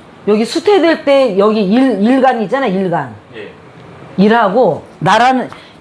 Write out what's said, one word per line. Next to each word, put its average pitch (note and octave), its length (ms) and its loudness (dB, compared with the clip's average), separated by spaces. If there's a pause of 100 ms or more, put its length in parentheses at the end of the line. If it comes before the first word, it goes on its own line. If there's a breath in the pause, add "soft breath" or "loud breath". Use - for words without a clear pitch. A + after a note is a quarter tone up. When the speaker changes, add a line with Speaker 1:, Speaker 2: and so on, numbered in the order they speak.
(280)
Speaker 1:
여기 G#3 160 0
수태될 E4 640 0
때 C4+ 320 2
여기 G#3+ 260 0
일, A3 380 0
일간 B3 400 2
있잖아, B3 240 -4
일간. E3+ 480 -4 (220)
Speaker 2:
예. - 160 -16 (680)
Speaker 1:
일하고 G#3 680 2 (160)
나라는, A3 500 0 (320 loud breath)